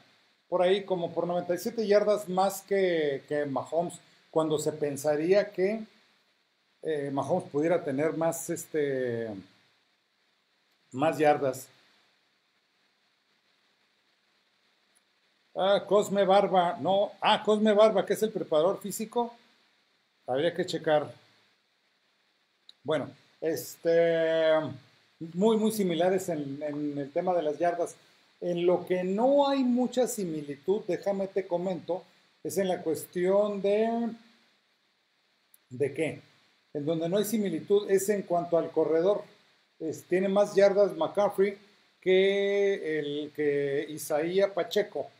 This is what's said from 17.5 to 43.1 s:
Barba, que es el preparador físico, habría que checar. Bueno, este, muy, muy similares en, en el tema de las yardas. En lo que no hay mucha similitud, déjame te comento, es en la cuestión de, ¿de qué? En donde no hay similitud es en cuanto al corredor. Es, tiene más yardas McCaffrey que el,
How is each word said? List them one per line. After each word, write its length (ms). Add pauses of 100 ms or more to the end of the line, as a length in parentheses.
Barba, 340
que 60
es 100
el 80
preparador 500
físico, 540 (920)
habría 260
que 100
checar. 480 (1700)
Bueno, 260 (300)
este, 1120 (800)
muy, 220
muy 160
similares 560
en, 340
en 340
el 140
tema 240
de 80
las 160
yardas. 380 (440)
En 240
lo 220
que 160
no 460
hay 160
mucha 420
similitud, 800
déjame 400
te 220
comento, 560 (380)
es 140
en 120
la 120
cuestión 800
de, 480 (1600)
¿de 240
qué? 300 (500)
En 140
donde 200
no 120
hay 80
similitud 640
es 180
en 140
cuanto 340
al 140
corredor. 540 (540)
Es, 260
tiene 220
más 280
yardas 420
McCaffrey 640 (420)
que 1000
el, 380